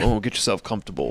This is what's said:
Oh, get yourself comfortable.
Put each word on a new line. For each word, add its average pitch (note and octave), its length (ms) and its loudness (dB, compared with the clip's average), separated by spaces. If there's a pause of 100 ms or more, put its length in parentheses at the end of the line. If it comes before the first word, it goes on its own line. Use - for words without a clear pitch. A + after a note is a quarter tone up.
Oh, A2+ 180 4
get A#2 140 -2
yourself - 280 0
comfortable. F#2+ 480 -4